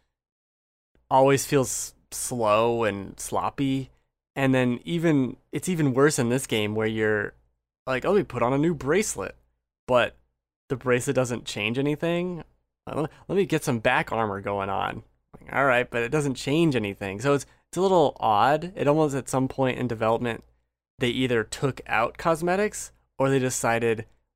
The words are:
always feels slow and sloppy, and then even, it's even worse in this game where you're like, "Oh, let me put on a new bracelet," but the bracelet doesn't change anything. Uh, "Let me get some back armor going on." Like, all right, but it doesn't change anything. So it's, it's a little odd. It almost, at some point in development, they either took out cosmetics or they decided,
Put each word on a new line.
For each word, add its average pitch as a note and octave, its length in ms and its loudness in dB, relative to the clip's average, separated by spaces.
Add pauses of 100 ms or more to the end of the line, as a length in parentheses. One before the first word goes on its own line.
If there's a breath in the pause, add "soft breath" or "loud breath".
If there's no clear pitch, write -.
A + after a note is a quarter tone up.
(1080)
always C3+ 360 4
feels - 480 -2 (180)
slow A#2 720 2
and G2 360 -4
sloppy, C3+ 720 -4 (460)
and C3+ 180 2
then B2 300 0
even, D#3+ 540 0 (140)
it's - 180 -6
even D#3 240 2
worse D3 260 4
in A#2 100 0
this C3 180 -2
game G#2+ 280 -2
where A2 120 0
you're G#2+ 460 -2 (540)
like, B2+ 180 -4
"Oh, E3+ 60 2
let G#3 80 4
me D#3 40 2
put A#2+ 200 -4
on B2 100 2
a C#3 40 2
new D#3+ 160 2
bracelet," C#3 600 -2 (520)
but A#2+ 280 2 (540)
the C3+ 60 -4
bracelet B2 400 0
doesn't B2 300 -2
change A2 320 -4
anything. E3+ 680 -2 (440)
Uh, D3 200 -4 (200 loud breath)
"Let E3+ 80 -4
me F#3+ 100 2
get D3+ 180 -2
some A#2+ 160 0
back B2+ 320 0
armor G#2+ 300 -2
going G2 280 -2
on." G2 340 -4 (360)
Like, - 140 -16
all C3+ 120 2
right, B2 240 2
but A#2+ 140 -4
it A#2 80 -4
doesn't C#3+ 240 -2
change D3 400 0
anything. G2+ 460 -4
So C#3+ 120 2
it's, C#3 120 0 (240 soft breath)
it's - 80 -10
a F3 40 0
little F3+ 380 4
odd. C3 560 2
It C3 120 -2
almost, D3+ 280 2
at B2+ 140 -6
some C3 180 0
point C3 300 -2
in B2 100 -2
development, A2+ 560 -2 (560)
they B2 100 0
either A#2+ 340 0
took - 440 -6
out A2+ 300 0
cosmetics F3 720 -2 (280)
or C3+ 100 2
they C3+ 100 2
decided, A#2 640 0 (300)